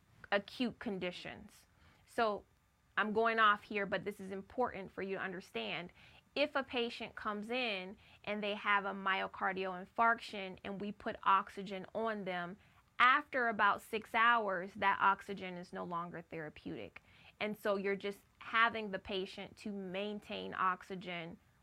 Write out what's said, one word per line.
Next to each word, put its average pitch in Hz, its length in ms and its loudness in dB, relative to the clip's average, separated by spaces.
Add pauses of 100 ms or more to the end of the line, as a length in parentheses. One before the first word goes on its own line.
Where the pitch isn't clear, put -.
(320)
acute 202 460 0
conditions. 180 720 -6 (640)
So 214 260 2 (540)
I'm 208 160 0
going 226 260 4
off 208 240 8
here, 202 240 -2
but 190 180 -2
this 202 140 -6
is 190 140 -10
important 196 600 -4
for 190 80 -6
you 196 140 -4
to 165 60 -4
understand. 185 680 -6 (440)
If 285 200 2
a 277 80 2
patient 233 520 -4
comes 208 360 -4
in 214 440 -2 (300)
and 208 180 -2
they 208 120 0
have 202 320 4
a 196 80 -2
myocardial 190 880 -2
infarction 214 800 2
and 196 160 -6
we 208 120 -4
put - 320 -6
oxygen 196 720 2
on 214 300 -2
them, 180 320 -4 (420)
after 254 500 6
about 208 420 4
six 220 240 -4
hours, 214 640 4
that 196 260 2
oxygen 196 540 2
is 180 160 -12
no 190 120 -6
longer 170 460 -6
therapeutic. 151 720 -10 (380)
And 214 220 -4
so 208 140 2
you're 196 200 0
just 202 220 -6 (200)
having 226 520 2
the 190 80 -4
patient 190 640 -6
to 220 80 -8
maintain 196 880 -6
oxygen 180 800 -4 (260)